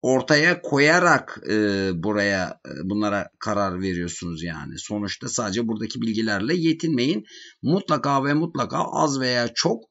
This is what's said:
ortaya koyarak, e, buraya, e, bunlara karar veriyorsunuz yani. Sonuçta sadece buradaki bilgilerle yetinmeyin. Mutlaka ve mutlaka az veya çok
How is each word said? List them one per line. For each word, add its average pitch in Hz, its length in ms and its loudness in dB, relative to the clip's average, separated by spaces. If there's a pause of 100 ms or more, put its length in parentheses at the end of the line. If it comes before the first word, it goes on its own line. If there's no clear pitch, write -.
ortaya 151 600 2
koyarak, 147 760 4 (100)
e, 101 440 2
buraya, 98 720 0
e, 69 40 -14 (140)
bunlara 101 440 -2 (100)
karar 98 420 -2
veriyorsunuz 87 600 -4
yani. 76 360 -8
Sonuçta 104 500 -6
sadece 113 400 -2
buradaki 110 320 -4
bilgilerle 110 560 0
yetinmeyin. 160 680 0 (380)
Mutlaka 143 600 0
ve 143 100 2
mutlaka 151 500 -2
az 143 360 0
veya 123 340 0
çok 214 360 0